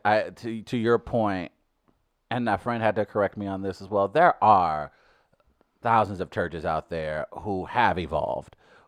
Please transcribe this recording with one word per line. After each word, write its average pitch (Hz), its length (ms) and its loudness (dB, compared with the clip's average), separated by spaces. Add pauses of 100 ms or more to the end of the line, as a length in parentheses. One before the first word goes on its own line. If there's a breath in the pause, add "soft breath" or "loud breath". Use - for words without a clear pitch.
I, 104 280 2
to, 113 320 -10
to - 140 -8
your 117 220 2
point, 101 540 -2 (760)
and 117 200 -4
a 98 80 2
friend 120 260 -4
had 107 140 2
to 104 80 0
correct 101 320 -2
me 101 100 -6
on 95 140 -6
this 98 200 -6
as 98 60 -18
well, 98 220 0
there 156 340 4
are 85 480 4 (920)
thousands 107 380 2
of 92 120 -6
churches 85 340 -4
out 80 240 -4
there 78 420 -6
who 90 340 -6
have 98 340 2
evolved, 76 560 -4 (320 soft breath)